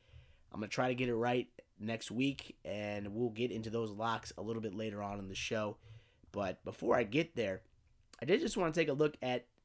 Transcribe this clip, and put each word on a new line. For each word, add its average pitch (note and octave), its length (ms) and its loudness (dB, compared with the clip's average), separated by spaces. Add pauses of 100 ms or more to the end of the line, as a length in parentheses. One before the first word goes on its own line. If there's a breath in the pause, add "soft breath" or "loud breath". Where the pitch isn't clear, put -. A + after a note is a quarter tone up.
(500 soft breath)
I'm - 100 -6
gonna G#2+ 80 -4
try C3 200 2
to B2+ 60 2
get B2 160 2
it A#2 40 2
right A#2+ 340 2 (300)
next A2 320 -4
week, C3+ 540 -2
and G#2 500 -4
we'll A#2 160 0
get A#2 200 -2
into A2+ 180 -4
those A2 220 -2
locks A2 480 -2
a - 40 -6
little A2+ 200 -2
bit G#2 120 -4
later G#2 280 -4
on G2+ 160 -4
in G2 100 -8
the F#2+ 60 -8
show. G#2+ 420 -2 (560 soft breath)
But F#2+ 320 -2
before - 320 2
I B2 80 4
get C3 320 0
there, G2 240 0 (600)
I - 40 -4
did F#3+ 160 4
just A#3 160 0
wanna E3+ 160 2
take E3 160 4
a C#3 60 2
look D3+ 280 4
at B2 240 0 (180)